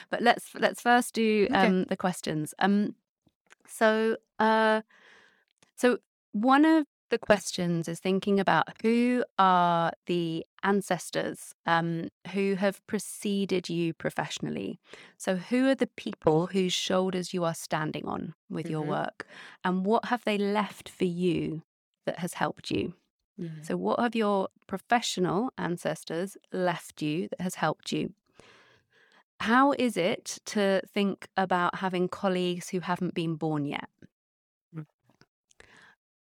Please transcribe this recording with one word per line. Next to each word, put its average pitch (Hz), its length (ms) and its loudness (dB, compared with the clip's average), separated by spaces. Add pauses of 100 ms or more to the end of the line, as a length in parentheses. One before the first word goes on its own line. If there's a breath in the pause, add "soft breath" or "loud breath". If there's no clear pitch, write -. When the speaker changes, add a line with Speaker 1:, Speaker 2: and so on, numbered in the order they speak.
Speaker 1:
But 180 120 -4
let's, - 340 4
let's - 260 0
first 240 320 4
do, 214 360 4
Speaker 2:
Okay. - 60 2 (120)
Speaker 1:
um, 185 180 4
the 190 100 -4
questions. 156 640 -2
Um, 202 360 2 (680)
so, 220 520 2 (220)
uh, 220 420 4 (960 soft breath)
so 247 220 2 (340)
one 262 320 6
of 320 200 6 (260)
the 233 80 0
questions 175 680 0
is 165 120 -8
thinking 190 400 2
about 175 280 4 (140)
who 240 420 2 (140)
are 175 540 4 (160)
the 170 360 -2 (200)
ancestors, - 880 -2 (140)
um, 165 420 0 (240)
who 196 220 0
have 190 320 -2
preceded 196 800 -4
you 165 240 -2
professionally. - 880 -6 (360 loud breath)
So 190 200 -2
who 247 340 0
are 269 60 4
the 254 100 0 (100)
people 170 520 0
whose 185 260 0
shoulders 185 580 -2
you 180 120 -2
are 165 100 0
standing 156 540 -6
on - 260 -6 (160)
with 170 220 -6
your 156 100 -2
Speaker 2:
Mm-hmm. 151 80 -4
Speaker 1:
work, - 380 -4 (360 loud breath)
and 185 220 0
what 220 200 2
have 233 180 -4
they 208 160 -2
left 202 500 -2
for - 160 -2
you 160 560 0 (460)
that - 120 -4
has 170 140 -6
helped - 380 -4
you? - 240 -4 (440)
Speaker 2:
Mm-hmm. 160 240 -10
Speaker 1:
So 180 140 -4
what 196 220 -2
have 233 160 0
your 208 320 0 (200)
professional 196 920 0
ancestors 170 800 -4 (140)
left 180 500 -4
you 160 280 -2
that - 120 -8
has 180 140 -4
helped - 360 -2
you? 151 220 -4 (1300 soft breath)
How 262 320 4
is 247 240 0
it - 480 -2
to 196 420 2
think - 480 -2
about 185 400 0
having 180 320 -2
colleagues 180 600 -2
who 185 100 -4
haven't 175 340 -4
been 165 220 -2
born 156 300 -2
yet? - 240 -6 (840)
Speaker 2:
Mm. 156 120 -12 (1400 loud breath)